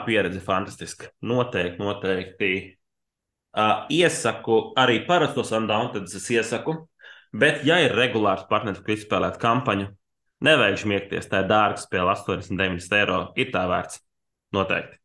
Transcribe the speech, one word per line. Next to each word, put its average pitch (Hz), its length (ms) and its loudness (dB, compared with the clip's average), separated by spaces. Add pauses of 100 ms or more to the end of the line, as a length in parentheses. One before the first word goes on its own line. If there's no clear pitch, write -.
pieredze 95 400 0
fantastiska. 95 720 -4 (100)
Noteikti, 104 560 -2
noteikti, 95 720 -2 (1040)
ā, 107 140 2 (180)
iesaku, 143 720 2 (160)
arī 123 320 4
parastos 156 480 0
Undaunted 107 560 -2
es 98 240 -12
iesaku, 117 400 0 (560)
bet, 147 320 2
ja 160 160 4
ir 123 160 4
regulārs 107 560 0
partneris, 104 320 -2
kur 107 140 -2
izspēlēt 104 420 -2
kampaņu, 113 480 0 (560)
nevajag 120 400 4
žmiegties, 98 480 -4
tā 95 140 2
ir 95 100 0
dārga 104 240 4
spēle, 90 380 0
astoņdesmit 92 420 -6
deviņdesmit 92 400 0
eiro, 92 240 2 (160)
ir - 160 -2
tā 92 160 0
vērts. 90 320 -4 (500)
Noteikti. 95 520 -2